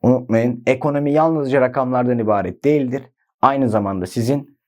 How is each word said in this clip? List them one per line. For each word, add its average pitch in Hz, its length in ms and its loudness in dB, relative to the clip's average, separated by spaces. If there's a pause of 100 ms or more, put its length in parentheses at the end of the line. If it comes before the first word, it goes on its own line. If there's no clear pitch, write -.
Unutmayın, 120 640 -2
ekonomi 143 440 -2
yalnızca 147 500 2
rakamlardan 127 580 0
ibaret 101 440 -2
değildir. 135 400 0 (380)
Aynı 135 280 4
zamanda 98 360 -2
sizin 123 520 -2 (100)